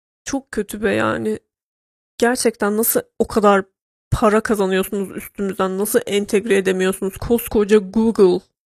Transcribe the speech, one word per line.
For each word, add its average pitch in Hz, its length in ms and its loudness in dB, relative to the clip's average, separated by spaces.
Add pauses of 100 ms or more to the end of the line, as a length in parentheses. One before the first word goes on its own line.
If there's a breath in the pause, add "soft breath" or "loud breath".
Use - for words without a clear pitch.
(240)
çok - 280 -8
kötü 208 320 -6
be 202 100 0
yani. 220 460 -2 (760)
Gerçekten 226 600 0
nasıl 233 240 0 (180)
o 233 80 0
kadar 202 380 4 (460)
para 220 300 2
kazanıyorsunuz 190 680 -2
üstümüzden? 190 680 -6
Nasıl 208 280 0
entegre 202 520 0
edemiyorsunuz? 190 600 -2
Koskoca 214 600 2
Google. 196 680 2 (240)